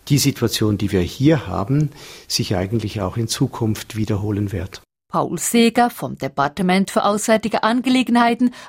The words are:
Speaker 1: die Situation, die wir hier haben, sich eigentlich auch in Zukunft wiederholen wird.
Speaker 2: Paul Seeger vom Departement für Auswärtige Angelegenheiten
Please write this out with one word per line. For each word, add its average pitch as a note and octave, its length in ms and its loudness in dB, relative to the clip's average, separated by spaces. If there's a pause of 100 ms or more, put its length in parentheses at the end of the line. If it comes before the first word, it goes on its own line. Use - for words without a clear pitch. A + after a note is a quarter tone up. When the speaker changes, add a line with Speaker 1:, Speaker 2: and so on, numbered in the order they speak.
Speaker 1:
die D3 100 4
Situation, A2 580 0
die G2+ 160 -2
wir F#2+ 80 4
hier C3+ 460 2
haben, G#2+ 440 0 (360)
sich - 300 -2
eigentlich G2+ 440 -2
auch F#2 160 -4
in A2+ 120 -2
Zukunft - 680 -4
wiederholen G#2 560 -2
wird. F#2 300 -8 (280)
Speaker 2:
Paul F3 280 -2
Seeger A#3 500 2
vom C#3 300 -8
Departement F3+ 720 0
für G#3 160 0
Auswärtige G#3+ 560 0
Angelegenheiten A#3+ 880 2 (160)